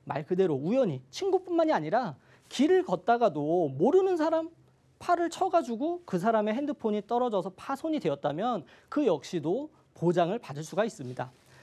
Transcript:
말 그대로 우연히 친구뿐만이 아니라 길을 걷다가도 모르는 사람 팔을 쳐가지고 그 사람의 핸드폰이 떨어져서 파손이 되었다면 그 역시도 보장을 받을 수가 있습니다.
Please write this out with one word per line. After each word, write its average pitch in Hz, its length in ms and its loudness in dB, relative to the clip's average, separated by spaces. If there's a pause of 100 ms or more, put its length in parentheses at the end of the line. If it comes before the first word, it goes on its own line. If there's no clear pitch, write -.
말 139 180 -4
그대로 180 300 2
우연히 160 560 0
친구뿐만이 359 600 0
아니라 180 440 -2 (320)
길을 349 360 4
걷다가도 175 920 2
모르는 359 400 4
사람 320 320 0 (500)
팔을 339 300 0
쳐가지고 339 800 -2
그 185 120 -4
사람의 214 360 2
핸드폰이 220 520 -4
떨어져서 220 440 -2
파손이 277 500 -6
되었다면 156 640 -4 (240)
그 294 180 0
역시도 180 640 -2 (260)
보장을 175 440 2
받을 147 240 -10
수가 165 220 -2
있습니다. 127 460 -8 (320)